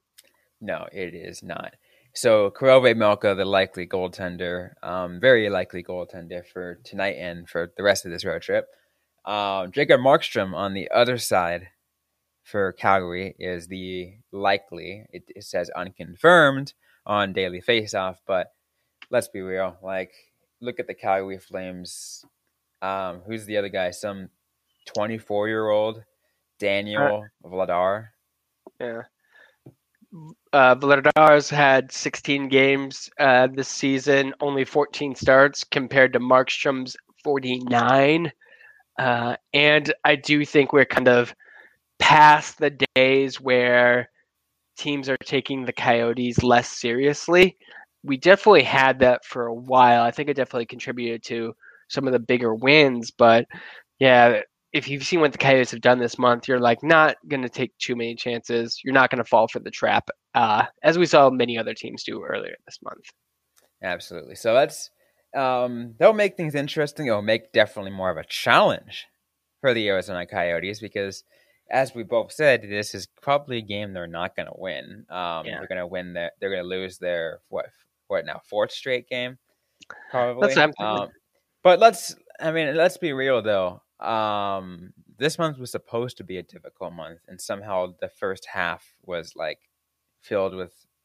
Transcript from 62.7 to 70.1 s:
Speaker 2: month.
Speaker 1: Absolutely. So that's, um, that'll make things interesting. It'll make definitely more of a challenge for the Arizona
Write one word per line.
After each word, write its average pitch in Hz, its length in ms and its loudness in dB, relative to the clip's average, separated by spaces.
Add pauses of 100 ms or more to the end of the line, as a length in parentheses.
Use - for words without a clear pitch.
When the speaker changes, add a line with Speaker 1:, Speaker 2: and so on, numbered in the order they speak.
Speaker 2:
month. - 200 -16 (800)
Speaker 1:
Absolutely. 87 540 -10
So 113 180 -2
that's, 151 380 0 (440)
um, 123 600 -4
that'll 208 160 6
make 202 240 -2
things 156 160 -6
interesting. 147 540 -4
It'll 104 160 0
make 113 280 -2
definitely 107 420 -2
more 92 180 -4
of 80 60 -6
a 78 80 -12
challenge - 840 0 (520)
for 131 140 0
the 107 160 -2
Arizona 92 380 -4